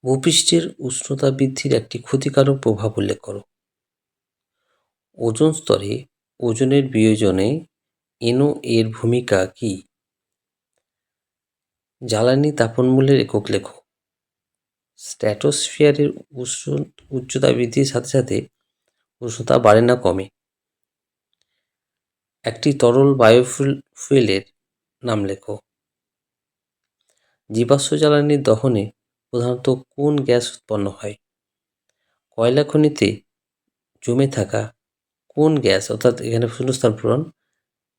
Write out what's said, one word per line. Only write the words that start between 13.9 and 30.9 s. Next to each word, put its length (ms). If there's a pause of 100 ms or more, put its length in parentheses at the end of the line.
স্ট্র্যাটোস্ফিয়ারের 1160 (200)
উষ্ণ-, 540 (260)
উচ্চতা 420
বৃদ্ধির 320
সাথে 240
সাথে 380 (720)
উষ্ণতা 380
বাড়ে 220
না 160
কমে? 320 (2250)
একটি 280
তরল 420
বায়োফুয়েল, 680 (140)
ফুয়েলের 480 (600)
নাম 220
লেখো। 340 (1900)
জীবাশ্ম 440
জ্বালানির 460
দহনে 480 (400)
প্রধানত 400
কোন 480
গ্যাস 340
উৎপন্ন 360
হয়? 260 (1160)